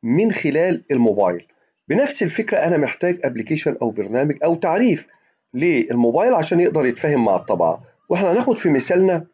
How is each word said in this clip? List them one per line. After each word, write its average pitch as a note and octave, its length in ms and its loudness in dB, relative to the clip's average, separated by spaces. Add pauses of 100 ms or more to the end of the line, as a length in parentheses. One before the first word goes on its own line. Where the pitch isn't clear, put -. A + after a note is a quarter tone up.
من E3+ 280 2
خلال D#3+ 600 0
الموبايل؟ G2+ 560 2 (400)
بنفس C#4 360 0
الفكرة، G3+ 340 -2
أنا E3 200 2
محتاج F3 460 -2
أبليكيشن C3+ 580 -4
أو A#2 80 -2
برنامج A2+ 540 -2
أو E3 120 2
تعريف F3+ 520 0 (460)
للموبايل B2+ 800 2
عشان E3+ 260 0
يقدر D#3+ 260 2
يتفاهم B2+ 400 0
مع G2 100 2
الطبعة. F2 460 -2 (280)
وإحنا F3+ 220 0
هناخد A#3+ 260 0
في F3 120 -2
مثالنا F3 640 2